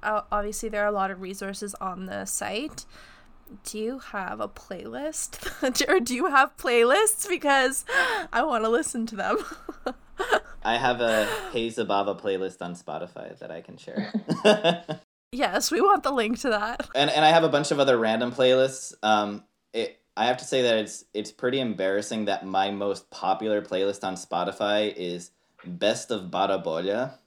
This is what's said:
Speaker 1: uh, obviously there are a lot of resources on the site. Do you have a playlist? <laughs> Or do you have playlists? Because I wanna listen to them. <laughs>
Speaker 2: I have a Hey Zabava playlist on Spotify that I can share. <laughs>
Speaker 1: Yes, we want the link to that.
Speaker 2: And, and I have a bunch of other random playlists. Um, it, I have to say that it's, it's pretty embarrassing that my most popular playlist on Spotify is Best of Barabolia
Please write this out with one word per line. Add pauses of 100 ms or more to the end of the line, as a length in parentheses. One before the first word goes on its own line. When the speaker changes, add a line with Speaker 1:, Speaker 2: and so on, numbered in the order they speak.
Speaker 1:
uh, (100)
obviously
there
are
a
lot
of
resources
on
the
site. (760)
Do
you
have
a
playlist? (500)
<laughs>
Or
do
you
have
playlists?
Because (480)
I
wanna
listen
to
them. (480)
<laughs> (680)
Speaker 2:
I
have
a (280)
Hey
Zabava
playlist
on
Spotify
that
I
can
share. (320)
<laughs> (340)
Speaker 1:
Yes,
we
want
the
link
to
that.
Speaker 2:
And,
and
I
have
a
bunch
of
other
random
playlists. (100)
Um, (300)
it, (160)
I
have
to
say
that
it's, (100)
it's
pretty
embarrassing
that
my
most
popular
playlist
on
Spotify
is (340)
Best
of
Barabolia (160)